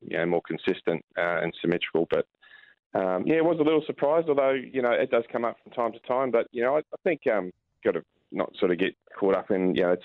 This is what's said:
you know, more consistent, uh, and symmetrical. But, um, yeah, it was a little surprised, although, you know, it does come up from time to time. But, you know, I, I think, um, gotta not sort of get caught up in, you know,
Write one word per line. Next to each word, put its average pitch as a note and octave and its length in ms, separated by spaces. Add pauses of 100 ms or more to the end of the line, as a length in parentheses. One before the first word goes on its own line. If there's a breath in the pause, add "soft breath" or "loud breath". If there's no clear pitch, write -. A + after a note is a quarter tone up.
you - 140
know, E2 100
more F2 160
consistent, - 600 (140)
uh, F2 240
and E2+ 180
symmetrical. E2+ 480
But, D2+ 180 (680 loud breath)
um, F#2 320
yeah, D#3+ 100
it D#3+ 80
was E3 140
a D3+ 60
little D#3 220
surprised, D#3+ 420
although, C#3 240
you C3 280
know, A#2+ 120
it B2+ 180
does A#2 220
come A#2 120
up A2+ 180
from - 100
time A#2 200
to A#2 60 (100)
time. C3 220
But, A2+ 220
you A#2+ 100
know, C3 140
I, - 20
I - 240
think, E3 240
um, G2 240 (340)
gotta F2+ 200 (280)
not - 260
sort F#2 120
of F2 80
get F2+ 180 (220)
caught F#2+ 160
up F#2 160
in, F#2 240
you D#2+ 80
know, F2+ 220